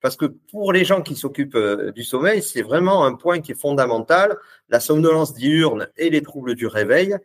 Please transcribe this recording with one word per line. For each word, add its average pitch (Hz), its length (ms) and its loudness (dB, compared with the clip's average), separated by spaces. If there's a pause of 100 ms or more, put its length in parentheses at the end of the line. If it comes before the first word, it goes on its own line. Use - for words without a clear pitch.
Parce 131 140 -2
que 156 100 -4
pour 196 480 -4
les 180 120 4
gens 185 180 2
qui 147 120 -8
s'occupent, 139 400 -6
euh, 101 360 0
du 117 120 -12
sommeil, 170 380 0
c'est - 220 -6
vraiment 170 420 2
un 127 80 2
point 170 280 -2
qui 139 100 -12
est 123 80 -10
fondamental. 143 800 2 (320)
La 117 100 2
somnolence 156 560 2
diurne 135 520 0 (100)
et 165 120 0
les 151 140 0
troubles 123 320 -8
du 117 100 -6
réveil, 123 600 0